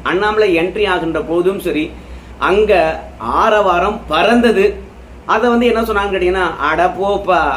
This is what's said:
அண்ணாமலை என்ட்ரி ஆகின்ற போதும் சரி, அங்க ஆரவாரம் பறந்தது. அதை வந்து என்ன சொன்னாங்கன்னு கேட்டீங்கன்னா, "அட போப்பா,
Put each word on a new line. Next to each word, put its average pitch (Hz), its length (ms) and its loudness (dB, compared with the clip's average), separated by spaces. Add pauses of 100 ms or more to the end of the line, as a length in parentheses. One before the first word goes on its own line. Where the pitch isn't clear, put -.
அண்ணாமலை 202 540 0
என்ட்ரி 190 300 -2
ஆகின்ற 165 340 -2
போதும் 175 380 0
சரி, 156 320 -4 (480)
அங்க 180 600 2 (180)
ஆரவாரம் 190 920 0
பறந்தது. 202 640 2 (520)
அதை 220 240 0
வந்து 240 160 2
என்ன 226 160 2
சொன்னாங்கன்னு 202 320 -2
கேட்டீங்கன்னா, 180 460 0
"அட 160 260 2
போப்பா, 185 580 0 (120)